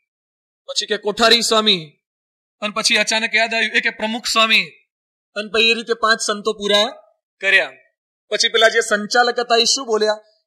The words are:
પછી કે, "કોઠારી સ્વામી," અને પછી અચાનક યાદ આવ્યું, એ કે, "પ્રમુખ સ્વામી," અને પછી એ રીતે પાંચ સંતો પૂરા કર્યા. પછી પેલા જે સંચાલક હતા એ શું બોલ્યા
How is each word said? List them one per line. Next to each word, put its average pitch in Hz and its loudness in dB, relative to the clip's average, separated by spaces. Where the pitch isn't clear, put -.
પછી 196 -6
કે, 208 -4
"કોઠારી 226 2
સ્વામી," 214 0
અને 208 -6
પછી 220 0
અચાનક 220 -2
યાદ 220 0
આવ્યું, 220 -2
એ 233 2
કે, 233 -2
"પ્રમુખ 226 -6
સ્વામી," 220 2
અને 208 -8
પછી 226 2
એ 220 2
રીતે 226 -6
પાંચ 220 0
સંતો 214 -4
પૂરા 208 0
કર્યા. 190 2
પછી 214 -2
પેલા 226 4
જે 220 0
સંચાલક 233 0
હતા 233 0
એ 233 2
શું 269 -2
બોલ્યા 214 0